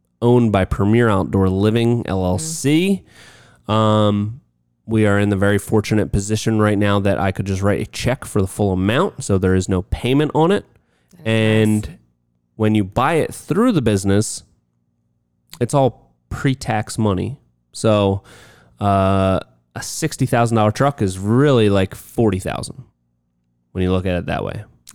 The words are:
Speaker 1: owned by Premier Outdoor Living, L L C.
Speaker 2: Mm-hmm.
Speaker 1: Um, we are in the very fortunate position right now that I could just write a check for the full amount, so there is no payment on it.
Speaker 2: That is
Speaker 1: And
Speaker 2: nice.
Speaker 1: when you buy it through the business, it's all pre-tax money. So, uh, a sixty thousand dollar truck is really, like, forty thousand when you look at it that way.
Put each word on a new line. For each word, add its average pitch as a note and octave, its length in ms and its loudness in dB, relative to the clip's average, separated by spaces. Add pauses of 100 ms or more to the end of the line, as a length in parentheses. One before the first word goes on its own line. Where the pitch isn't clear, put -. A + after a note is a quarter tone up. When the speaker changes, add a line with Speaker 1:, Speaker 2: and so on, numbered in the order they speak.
(220)
Speaker 1:
owned A#2+ 320 4
by G2 100 4
Premier A2 460 2
Outdoor F#2+ 400 2
Living, A2+ 560 0
L F#2+ 180 -2
L F2+ 140 0
C. E3 680 0 (640)
Speaker 2:
Mm-hmm. - 60 -2
Speaker 1:
Um, G#2+ 680 0 (440)
we A2 200 0
are G2+ 140 2
in G2+ 80 0
the G2+ 80 2
very G2+ 220 2
fortunate G#2 560 -2
position G#2+ 460 -2
right G#2+ 180 2
now G2+ 240 2
that G2+ 180 0
I F#2+ 140 -2
could G2 120 -6
just F#2+ 160 -4
write G2 200 0
a - 100 -6
check - 320 -4
for - 180 -4
the F#2+ 60 0
full G2+ 240 -2
amount, G#2 540 -2
so G2 120 0
there F#2 160 2
is F#2 140 0
no F#2 140 0
payment C3+ 520 0
on D#3+ 200 2
it. G3+ 120 -4 (460)
Speaker 2:
That - 80 -20
is D#3+ 60 -12
Speaker 1:
And A2 640 2
Speaker 2:
nice. - 80 -20 (580)
Speaker 1:
when G#2+ 200 0
you G#2+ 80 2
buy B2+ 320 -2
it D3 180 -2
through A3 400 0
the D#3+ 100 0
business, G2+ 600 0 (1160)
it's A#2+ 140 -4
all C3+ 400 0 (140)
pre-tax - 680 -4
money. G#2 420 -2 (320)
So, G2+ 520 0 (560)
uh, F#2+ 600 2 (360)
a - 80 -10
sixty - 420 -6
thousand A#2 300 0
dollar G#2+ 160 2
truck C3+ 320 0
is F#2+ 160 -4
really, A#2 500 2
like, F#2+ 240 0
forty G#2 460 -2
thousand - 440 -10 (920)
when F#2 100 -2
you F#2 80 0
look F#2 160 -2
at F2+ 80 -2
it F2 100 -6
that - 180 -6
way. C#2+ 200 -10 (320)